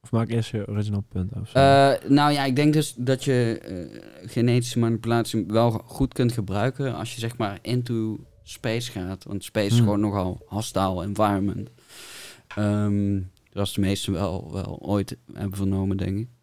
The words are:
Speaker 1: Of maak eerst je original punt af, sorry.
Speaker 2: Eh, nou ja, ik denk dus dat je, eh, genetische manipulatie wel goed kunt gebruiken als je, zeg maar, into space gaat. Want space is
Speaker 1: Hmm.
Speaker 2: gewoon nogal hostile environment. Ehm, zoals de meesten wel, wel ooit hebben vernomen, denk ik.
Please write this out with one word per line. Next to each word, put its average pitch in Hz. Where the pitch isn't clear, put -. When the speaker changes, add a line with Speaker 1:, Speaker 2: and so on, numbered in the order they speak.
Speaker 1:
Of -
maak 113
eerst 113
je 104
original 104
punt 95
af, 113
sorry. 135
Speaker 2:
Eh, 107
nou 147
ja, 143
ik 131
denk 147
dus 151
dat 127
je, 123
eh, 73
genetische 120
manipulatie 113
wel 113
goed -
kunt 123
gebruiken 113
als 101
je, 120
zeg 117
maar, 101
into 117
space 120
gaat. 92
Want 98
space 104
is 104
Speaker 1:
Hmm. 120
Speaker 2:
gewoon 104
nogal 98
hostile 92
environment. 101
Ehm, 101
zoals 98
de 101
meesten 98
wel, 90
wel 95
ooit 101
hebben 98
vernomen, 98
denk 95
ik. 117